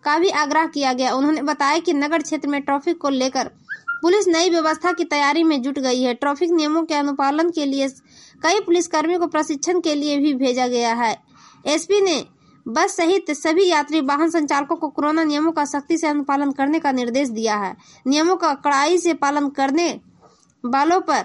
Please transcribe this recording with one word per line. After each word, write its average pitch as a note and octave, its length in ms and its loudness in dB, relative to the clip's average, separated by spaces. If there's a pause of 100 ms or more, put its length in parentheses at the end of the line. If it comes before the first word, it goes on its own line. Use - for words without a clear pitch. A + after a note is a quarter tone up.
का D4 140 2
भी F4+ 100 2 (100)
आग्रह D4+ 300 2
किया C4+ 240 -2
गया। B3+ 220 0
उन्होंने C#4+ 300 0
बताया D4 340 0
कि E4+ 160 0
नगर D4 280 0
क्षेत्र C#4+ 260 -6
में C#4+ 140 -2
ट्रैफिक C#4+ 380 -2
को - 100 -2
लेकर C4 400 -2 (520)
पुलिस F#4 260 4
नई E4+ 220 2
व्यवस्था D#4+ 420 0
की E4+ 120 -2
तैयारी D4 400 0
में D4+ 180 2
जुट C#4 160 -4
गई B3+ 240 0
है। B3 120 0
ट्रैफिक C#4+ 360 -2
नियमों D#4+ 340 2
के D#4+ 100 -4
अनुपालन C#4+ 560 0
के D#4+ 160 -2
लिए C4+ 220 0 (540)
कई F4 180 2
पुलिसकर्मियों E4+ 600 0
को E4+ 60 0
प्रशिक्षण D#4 540 -2
के D#4+ 140 0
लिए D4 220 -2
भी C#4+ 180 2
भेजा B3+ 320 0
गया A#3+ 280 0
है। A#3 220 -2 (500)
एसपी D4+ 340 0
ने E4+ 240 0 (420)
बस D#4+ 300 0
सहित F4+ 360 0
सभी E4 340 2
यात्री D4+ 360 0
वाहन C#4+ 280 0
संचालकों D4+ 460 -2
को D#4+ 120 -6
कोरोना D4+ 360 0
नियमों D4+ 280 0
का D#4 120 0
सख्ती C#4+ 340 -4
से E4 80 -2
अनुपालन C#4+ 460 0
करने C#4+ 260 0
का C#4+ 140 -2
निर्देश B3+ 380 0
दिया A3 260 -2
है। G3 180 -6 (320)
नियमों D#4 300 2
का E4+ 200 0
कड़ाई D4 420 2
से E4+ 160 0
पालन C#4+ 360 0
करने C#4 380 0 (760)
वालों C#4+ 380 2
पर C#4 220 -2